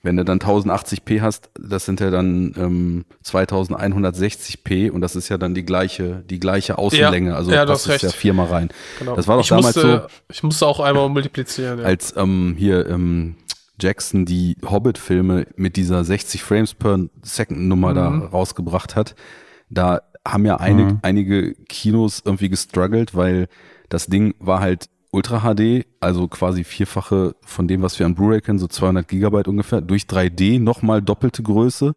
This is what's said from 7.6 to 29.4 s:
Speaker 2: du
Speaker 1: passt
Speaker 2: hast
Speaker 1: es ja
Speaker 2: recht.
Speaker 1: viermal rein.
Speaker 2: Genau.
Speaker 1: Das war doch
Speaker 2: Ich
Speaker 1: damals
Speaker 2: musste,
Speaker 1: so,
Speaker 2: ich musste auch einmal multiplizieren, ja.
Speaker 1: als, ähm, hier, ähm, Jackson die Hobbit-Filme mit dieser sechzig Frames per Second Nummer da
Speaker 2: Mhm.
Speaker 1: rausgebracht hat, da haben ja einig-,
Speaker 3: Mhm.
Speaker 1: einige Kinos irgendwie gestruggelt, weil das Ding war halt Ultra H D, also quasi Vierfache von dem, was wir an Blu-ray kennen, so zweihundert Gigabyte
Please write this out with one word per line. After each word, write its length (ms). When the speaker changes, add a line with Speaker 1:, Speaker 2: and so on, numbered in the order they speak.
Speaker 2:
du 80
Speaker 1:
passt 160
Speaker 2:
hast 80
Speaker 1:
es 60
ja 60
Speaker 2:
recht. 100
Speaker 1:
viermal 280
rein. 220
Speaker 2:
Genau. 160
Speaker 1:
Das 140
war 80
doch 80
Speaker 2:
Ich 60
Speaker 1:
damals 260
Speaker 2:
musste, 320
Speaker 1:
so, 60
Speaker 2:
ich 140
musste 240
auch 140
einmal 280
multiplizieren, 680
ja. 60
Speaker 1:
als, 320
ähm, 420
hier, 300
ähm, 480
Jackson 460
die 380
Hobbit-Filme 840
mit 200
dieser 280
sechzig 380
Frames 320
per 240
Second 460
Nummer 260
da 160
Speaker 2:
Mhm. 140
Speaker 1:
rausgebracht 720
hat, 180
da 320
haben 200
ja 100
einig-, 300
Speaker 3:
Mhm. 160
Speaker 1:
einige 520
Kinos 560
irgendwie 240
gestruggelt, 680
weil 320
das 180
Ding 340
war 200
halt 280
Ultra 280
H 120
D, 300
also 280
quasi 360
Vierfache 680
von 240
dem, 140
was 160
wir 80
an 80
Blu-ray 260
kennen, 180
so 80
zweihundert 420
Gigabyte 400